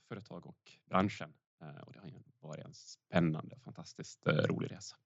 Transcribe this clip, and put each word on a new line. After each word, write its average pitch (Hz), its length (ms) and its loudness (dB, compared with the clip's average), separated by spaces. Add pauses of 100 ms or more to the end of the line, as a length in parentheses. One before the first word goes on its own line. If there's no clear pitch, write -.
företag - 380 -10
och - 260 -20 (180)
branschen. 92 440 4 (280)
Eh, 76 160 -12
och - 160 -16
det - 60 -16
har 95 80 -16
ju 73 60 -12 (260)
varit 78 260 -10
en - 80 -16
spännande - 840 0
och - 60 -20
fantastiskt, - 680 -8
eh, - 60 6
rolig - 380 4
resa. - 240 -12 (100)